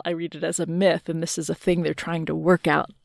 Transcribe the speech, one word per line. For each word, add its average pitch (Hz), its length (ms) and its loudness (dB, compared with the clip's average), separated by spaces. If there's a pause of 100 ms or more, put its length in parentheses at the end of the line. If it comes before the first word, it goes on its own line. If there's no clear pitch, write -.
I 175 60 -2
read 165 240 -6
it 151 80 -10
as 170 160 -2
a 165 80 -2
myth, 175 420 2
and 160 140 -4
this - 160 -6
is 156 100 -4
a 165 60 -2
thing 175 260 0
they're 156 140 0
trying 165 320 -4
to 156 80 -2
work 165 320 4
out, 151 240 2 (140)